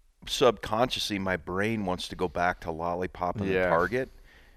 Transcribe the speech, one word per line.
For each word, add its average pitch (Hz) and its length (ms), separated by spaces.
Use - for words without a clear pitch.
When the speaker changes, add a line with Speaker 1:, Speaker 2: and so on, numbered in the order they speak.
Speaker 1:
subconsciously, 113 920
my 92 180
brain 101 480
wants 90 240
to 92 60
go 90 120
back 87 340
to 85 100
lollipop 87 680
on 101 80
Speaker 2:
Yeah. 92 160
Speaker 1:
the 90 60
target 92 400